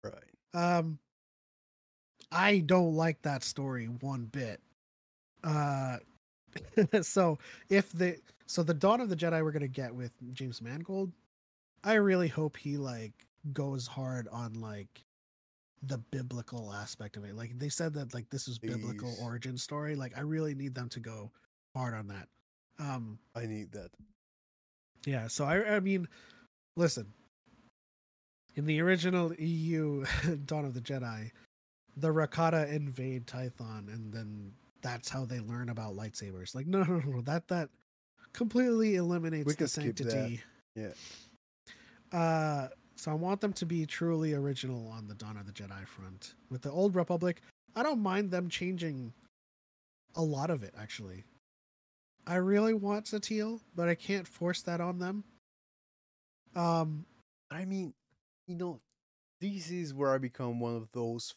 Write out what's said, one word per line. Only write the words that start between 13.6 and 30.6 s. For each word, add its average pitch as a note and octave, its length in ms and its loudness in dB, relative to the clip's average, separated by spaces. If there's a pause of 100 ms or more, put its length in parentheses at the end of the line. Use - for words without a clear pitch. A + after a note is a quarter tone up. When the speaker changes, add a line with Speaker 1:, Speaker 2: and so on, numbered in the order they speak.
Speaker 2:
hard B2+ 400 -4
on, A#2 280 -6
like, G#2+ 480 -10 (800)
the C3+ 160 -4
biblical A#2+ 760 -8
aspect G#2 440 -10
of G#2 60 -10
it. G2+ 120 -10
Like, A#2 220 -8
they C#3+ 120 -4
said D#3+ 260 0
that, C3 180 -6
like, A#2+ 160 -8
this C3+ 180 -6
was A#2+ 120 -6
biblical A2 500 -4
Speaker 1:
Please. A2+ 120 -8
Speaker 2:
origin A#2+ 360 -6
story. D3 380 -4
Like, C3 200 -6
I C3+ 60 -6
really D3+ 320 0
need C3+ 220 -6
them B2 140 -6
to B2 100 -8
go A2 320 -10 (440)
hard B2 200 -2
on G#2+ 140 -6
that. G2 180 -12 (500)
Um, B2 400 -6 (160)
Speaker 1:
I A#2 140 -6
need G#2+ 240 -6
that. F#2 180 -12 (1160)
Speaker 2:
yeah, B2+ 200 -2
so D3 180 -2
I, G#3 320 4
I - 20 2
mean, F#3+ 280 2 (720)
listen. C3+ 340 2 (1400)
In D3 100 -2
the D#3 160 4
original F3 580 4
E D#3 60 -2
U D#3+ 600 2 (200)
<laughs> D3+ 200 0
Dawn D3+ 200 -2